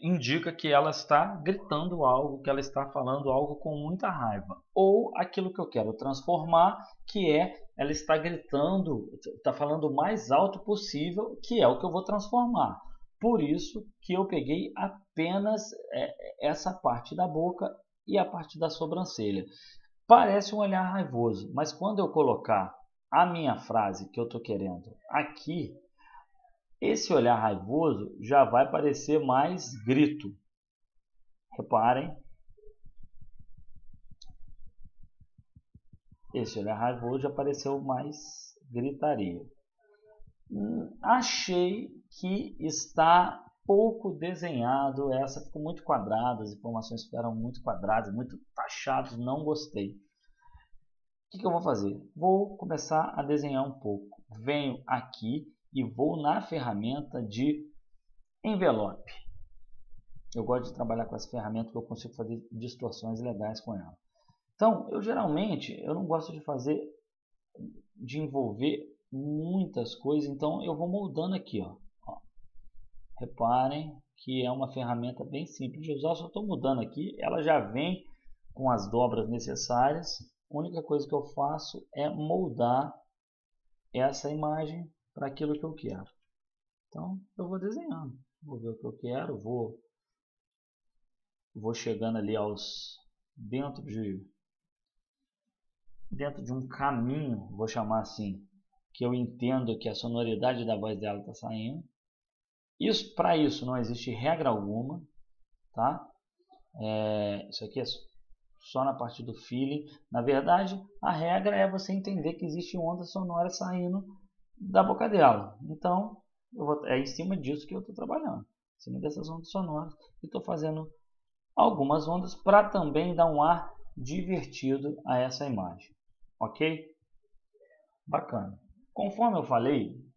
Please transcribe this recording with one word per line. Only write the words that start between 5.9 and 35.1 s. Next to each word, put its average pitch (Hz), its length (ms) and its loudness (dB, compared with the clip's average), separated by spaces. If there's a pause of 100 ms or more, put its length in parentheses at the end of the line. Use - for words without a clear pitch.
transformar, 165 840 4 (280)
que 185 240 2
é 165 240 4 (240)
ela 143 120 0
está 156 260 2
gritando, 156 920 0 (260)
está 135 160 0
falando 147 320 0
o 139 100 2
mais 156 360 2
alto 190 300 4
possível, 180 840 -4
que 240 180 2
é 127 80 10
o 131 100 4
que - 60 -4
eu 180 60 0
vou 180 120 0
transformar. 208 800 0 (400)
Por 220 220 4
isso - 420 0 (180)
que 190 100 -4
eu 190 140 2
peguei 151 500 0
apenas, 196 960 -2 (220)
é, - 560 -4
essa - 240 -2
parte 123 420 -2
da 180 120 2
boca 160 440 0 (360)
e 202 120 2
a 180 60 4
parte 170 340 -10
da 160 120 0
sobrancelha. 151 720 -2 (640)
Parece 208 480 10
um 208 40 -2
olhar 196 240 2
raivoso, 123 720 0
mas 151 180 0
quando 196 260 -2
eu 185 120 4
colocar 110 640 4 (360)
a 165 140 8
minha 160 320 2
frase 98 540 0
que 117 100 -4
eu 117 80 -2
tô 117 120 -8
querendo 95 540 -4 (140)
aqui, 151 680 -4 (1040)
esse - 320 0
olhar 120 240 6
raivoso 110 840 0
já 135 240 8
vai 135 260 4
parecer 147 480 2
mais 135 540 2 (120)
grito. 135 440 4 (1300)
Reparem. 123 580 2 (4000)